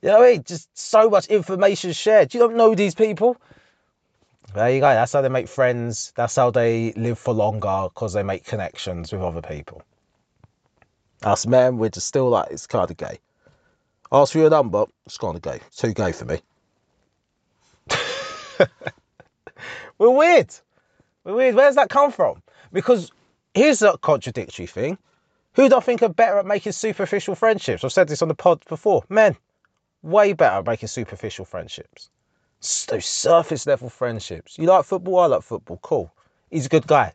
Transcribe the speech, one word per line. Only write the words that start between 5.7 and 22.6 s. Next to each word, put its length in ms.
That's 200
how 160
they 420
live 240
for 160
longer, 600
'cause 180
they 100
make 200
connections 680
with 100
other 200
people. 400
Us 240
men, 300
we're 120
just 180
still 220
like, 220
it's 160
kinda 260
gay. 260
Ask 220
for 60
your 120
number, 340
it's 120
kinda 220
gay. 220
Too 180
gay 180
for 140
me. 160
<laughs> 1400
We're 120
weird. 440
We're 120
weird. 200
Where 120
does 80
that 140
come 220
from? 300